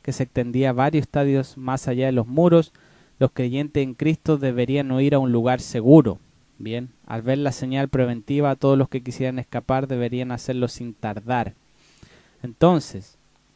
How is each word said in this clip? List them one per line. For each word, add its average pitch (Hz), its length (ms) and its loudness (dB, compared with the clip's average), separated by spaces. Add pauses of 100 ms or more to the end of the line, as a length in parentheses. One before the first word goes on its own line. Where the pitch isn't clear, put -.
que 135 100 -6
se 131 120 -4
extendía 123 480 -2
varios 143 300 0
estadios 139 540 -2
más 131 320 -6
allá 127 180 0
de 135 60 0
los 120 140 0
muros, 165 460 4 (460)
los 131 140 2
creyentes 139 500 -2
en 131 120 -4
Cristo 156 440 0
deberían 135 520 0
huir 139 240 2
a 139 40 6
un 131 120 0
lugar 120 300 2
seguro. 123 580 6 (380)
Bien, 117 340 -10 (160)
al 113 160 -8
ver 131 160 -2
la 143 120 -2
señal 135 380 -4
preventiva, 131 640 -2
todos 139 240 2
los 135 100 2
que 131 140 -8
quisieran 127 380 -6
escapar 131 480 -4
deberían 123 420 -4
hacerlo 123 380 -4
sin 120 260 -12
tardar. 110 600 -6 (920)
Entonces, 139 720 0 (400)